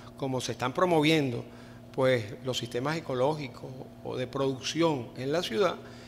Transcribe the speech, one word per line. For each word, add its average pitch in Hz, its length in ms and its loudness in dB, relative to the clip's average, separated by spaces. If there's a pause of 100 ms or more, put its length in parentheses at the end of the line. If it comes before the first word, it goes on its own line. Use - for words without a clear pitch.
(140)
como 131 240 -2
se 120 140 -4
están 127 200 -2
promoviendo, 151 680 4 (480)
pues, 131 320 4 (220)
los 127 120 -2
sistemas 131 380 -2
ecológicos 139 760 -2 (360)
o 117 100 -4
de 127 100 -2
producción 135 920 0
en 135 160 -2
la 175 100 2
ciudad, 208 320 2 (320)